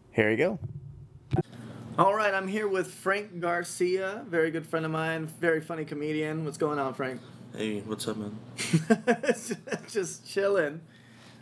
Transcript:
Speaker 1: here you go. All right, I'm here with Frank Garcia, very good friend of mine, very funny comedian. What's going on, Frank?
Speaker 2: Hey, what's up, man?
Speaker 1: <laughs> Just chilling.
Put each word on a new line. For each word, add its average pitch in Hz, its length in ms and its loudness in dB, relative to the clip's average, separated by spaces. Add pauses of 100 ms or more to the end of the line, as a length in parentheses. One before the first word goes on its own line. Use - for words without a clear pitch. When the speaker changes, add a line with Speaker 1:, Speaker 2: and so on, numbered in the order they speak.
(120)
Speaker 1:
here 110 180 6
you 110 60 4
go. 175 220 2 (1400)
All 196 160 6
right, 208 200 2
I'm 190 140 0
here 208 200 0
with 185 240 0
Frank 190 480 -2
Garcia, 180 880 0
very 165 220 4
good 160 160 -4
friend 160 180 0
of 160 80 0
mine, 160 340 0
very 160 360 4
funny 160 240 -6
comedian. 156 580 -2
What's 147 140 -6
going 147 200 2
on, 131 140 0
Frank? 127 300 -4 (320)
Speaker 2:
Hey, 107 260 -2
what's 107 260 -4
up, 110 120 -2
man? 104 200 -8 (200)
Speaker 1:
<laughs> 226 760 4 (560)
Just 190 380 -4
chilling. 185 540 2 (600)